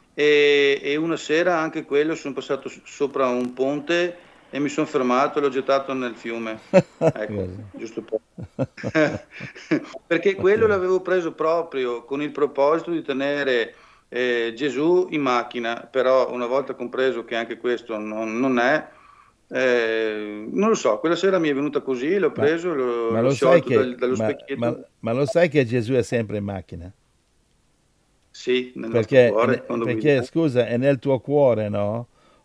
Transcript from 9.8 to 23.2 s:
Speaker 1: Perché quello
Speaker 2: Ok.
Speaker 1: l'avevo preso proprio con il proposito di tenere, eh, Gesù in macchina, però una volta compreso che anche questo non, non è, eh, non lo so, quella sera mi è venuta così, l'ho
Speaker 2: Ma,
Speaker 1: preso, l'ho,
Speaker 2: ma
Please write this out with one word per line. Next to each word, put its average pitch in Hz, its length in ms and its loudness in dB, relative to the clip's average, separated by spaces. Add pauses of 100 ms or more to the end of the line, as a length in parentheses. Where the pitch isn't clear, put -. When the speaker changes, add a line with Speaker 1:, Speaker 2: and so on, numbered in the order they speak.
Speaker 1:
Perché 175 300 0
quello 196 300 4
Speaker 2:
Ok. - 20 4
Speaker 1:
l'avevo 185 340 2
preso 180 320 -2
proprio 143 720 -2
con 139 160 -4
il 147 100 -6
proposito 147 600 0
di 160 100 -2
tenere, 135 760 -2 (340)
eh, 120 460 -2
Gesù 151 560 2
in 156 100 -2
macchina, 120 680 -2
però 131 420 4
una 123 140 -4
volta 135 300 -2
compreso 123 500 -2
che 120 100 -6
anche 113 220 -6
questo 117 400 -4
non, 110 420 -6
non 131 200 2
è, 143 280 0 (640)
eh, 110 1000 -2
non 196 200 0
lo 220 60 4
so, 107 240 2
quella 165 160 0
sera 190 240 2
mi 160 100 0
è 143 40 0
venuta 143 280 -2
così, 135 360 -2
l'ho 160 180 2
Speaker 2:
Ma, - 120 0
Speaker 1:
preso, 170 260 0
l'ho, 120 400 -2
Speaker 2:
ma 110 80 2